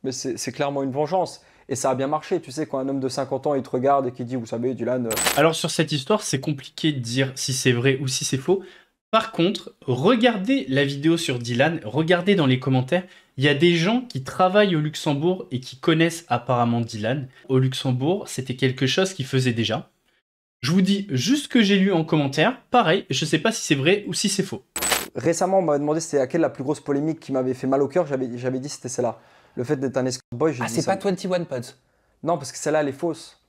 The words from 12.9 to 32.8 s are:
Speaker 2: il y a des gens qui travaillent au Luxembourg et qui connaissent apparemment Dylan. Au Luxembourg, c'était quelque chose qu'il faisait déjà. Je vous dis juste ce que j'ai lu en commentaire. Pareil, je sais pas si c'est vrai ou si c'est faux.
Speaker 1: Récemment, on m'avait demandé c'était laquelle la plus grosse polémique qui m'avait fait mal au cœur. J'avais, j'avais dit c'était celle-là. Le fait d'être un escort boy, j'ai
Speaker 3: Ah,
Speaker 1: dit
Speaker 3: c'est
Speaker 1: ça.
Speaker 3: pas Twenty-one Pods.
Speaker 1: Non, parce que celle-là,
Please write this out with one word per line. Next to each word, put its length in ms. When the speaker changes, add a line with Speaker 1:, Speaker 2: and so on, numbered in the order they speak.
Speaker 2:
il 80
y 20
a 60
des 220
gens 260
qui 220
travaillent 520
au 60
Luxembourg 680
et 100
qui 160
connaissent 500
apparemment 540
Dylan. 460
Au 120
Luxembourg, 680
c'était 300
quelque 300
chose 260
qu'il 120
faisait 280
déjà. 360
Je 100
vous 100
dis 280
juste 340
ce 60
que 120
j'ai 160
lu 160
en 100
commentaire. 680
Pareil, 400
je 160
sais 140
pas 120
si 120
c'est 120
vrai 320
ou 60
si 160
c'est 140
faux. 200
Speaker 1:
Récemment, 440
on 20
m'avait 180
demandé 220
c'était 180
laquelle 220
la 80
plus 140
grosse 180
polémique 380
qui 120
m'avait 220
fait 140
mal 140
au 60
cœur. 200
J'avais, 300
j'avais 220
dit 100
c'était 200
celle-là. 300
Le 100
fait 100
d'être 220
un 80
escort 160
boy, 220
j'ai 100
Speaker 3:
Ah, 40
Speaker 1:
dit 60
Speaker 3:
c'est 80
Speaker 1:
ça. 140
Speaker 3:
pas 20
Twenty-one 480
Pods. 280
Speaker 1:
Non, 140
parce 160
que 40
celle-là, 240